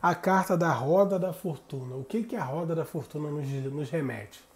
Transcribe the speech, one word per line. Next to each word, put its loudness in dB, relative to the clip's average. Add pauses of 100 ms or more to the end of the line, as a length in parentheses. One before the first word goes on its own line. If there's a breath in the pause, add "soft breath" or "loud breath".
A 4
carta 4
da 2
roda 4
da 0
fortuna. -8
O -6
que -2
que -6
a -2
roda -2
da 0
fortuna -6
nos, -4 (240)
nos -6
remete? -6 (120)